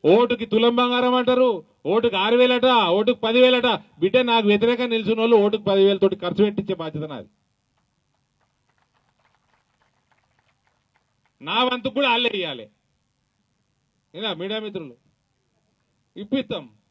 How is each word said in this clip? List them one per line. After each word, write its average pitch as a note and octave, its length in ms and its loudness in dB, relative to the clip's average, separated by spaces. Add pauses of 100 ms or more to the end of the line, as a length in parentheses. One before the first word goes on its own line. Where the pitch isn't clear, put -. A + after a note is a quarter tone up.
ఓటుకి A3 480 2
తులం A#3 260 2
బంగారం B3 420 0
అంటారు, B3+ 300 2 (420)
ఓటుకి A3+ 320 0
ఆరు A3+ 160 2
వేలట, B3 280 2 (280)
ఓటుకి G#3+ 300 0
పదివేలట. B3 420 4 (320)
బిడ్డ, G3 160 0 (160)
నాకు A3+ 200 2
వ్యతిరేకంగా A#3 420 0
నిల్చున్న A3 300 -2
వాళ్ళు A#3 200 4
ఓటుకు G#3 260 -2
పదివేలతోటి G3 540 2
ఖర్చు F3 220 0
పెట్టించే G3 360 -6
బాధ్యత D#3 300 -10
నాది. A#2 180 -14 (4000)
నా F3 180 -4 (100)
వంతు B3 280 -6
కూడా C4+ 180 0
వాళ్ళే A#3+ 260 -2
ఇయ్యాలి. C3 260 -10 (1500)
ఏనా G3+ 180 -8 (100)
మీడియా G#3+ 240 -8
మిత్రులు, E3 300 -14 (1200)
ఇప్పిస్తాం. G#3+ 500 -6 (240)